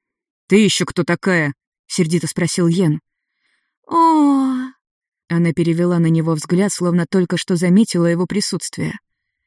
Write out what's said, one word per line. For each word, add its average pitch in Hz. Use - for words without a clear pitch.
«Ты 190
еще 202
кто -
такая?» — 170
сердито 165
спросил 175
Йен. 165
«О!» — 285
она 170
перевела 170
на 165
него 160
взгляд, 175
словно 175
только 180
что 180
заметила 175
его 170
присутствие. -